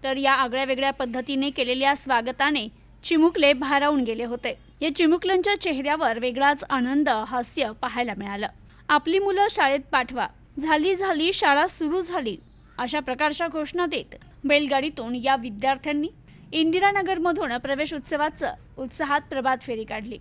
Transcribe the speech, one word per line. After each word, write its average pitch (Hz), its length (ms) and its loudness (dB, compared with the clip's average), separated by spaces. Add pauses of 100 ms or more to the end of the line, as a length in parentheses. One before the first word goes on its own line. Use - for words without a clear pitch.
तर 269 120 -2
या 277 160 2
आगळ्या 262 320 0
वेगळ्या 269 260 0
पद्धतीने 269 600 -2
केलेल्या 262 460 0
स्वागताने 254 720 0 (360)
चिमुकले 320 480 6
भारावून 277 480 2
गेले 226 240 -4
होते. 240 340 -6 (220)
या 294 160 0
चिमुकल्यांच्या 359 640 2
चेहऱ्यावर 285 580 0
वेगळाच 269 520 2
आनंद, 269 380 2
हास्य 240 640 -2 (100)
पाहायला 240 360 -4
मिळालं. 202 320 -6 (400)
आपली 294 300 2
मुलं 392 320 2
शाळेत 277 300 2 (120)
पाठवा, 254 340 -2 (320)
झाली 311 380 2
झाली 359 360 0
शाळा 302 340 4
सुरू 349 340 -2
झाली, 320 360 -6 (420)
अशा 269 220 -2
प्रकारच्या 294 480 -2
घोषणा 320 380 -4
देत 294 280 -6 (300)
बैलगाडीतून 277 680 0
या 262 220 0
विद्यार्थ्यांनी 269 720 -2 (440)
इंदिरानगरमधून 349 1040 0
प्रवेश 277 380 -4
उत्सवाचं 294 580 -4 (260)
उत्साहात 285 420 -2 (100)
प्रभात 262 320 0
फेरी 220 220 -8
काढली. 214 360 -10